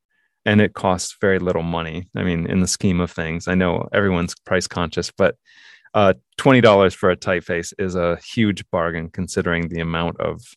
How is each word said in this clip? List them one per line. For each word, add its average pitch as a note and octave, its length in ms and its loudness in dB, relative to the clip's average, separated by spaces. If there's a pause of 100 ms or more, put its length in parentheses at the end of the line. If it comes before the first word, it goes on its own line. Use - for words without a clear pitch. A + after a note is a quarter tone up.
(440)
and G#2 160 4
it G#2 140 2
costs - 460 -2
very F#2+ 180 2
little F2 240 -2
money. E2 540 -6
I G2+ 80 -4
mean, E2+ 220 -2
in F#2+ 140 0
the F2+ 60 0
scheme F2+ 340 0
of F2 100 -2
things, E2 380 -8
I F#2 60 0
know F2+ 380 0
everyone's F#2 420 0
price - 320 -4
conscious, F2 440 -6
but, - 260 0 (580)
uh, G2 200 4 (220)
twenty C3 240 6
dollars G2+ 340 6
for F#2+ 160 0
a F2+ 60 2
typeface F2 600 -4
is F#2 160 -4
a F2 220 0
huge - 540 -2
bargain E2+ 380 -4
considering E2+ 600 -4
the E2 120 -6
amount E2 400 -4
of, E2 220 -6 (140)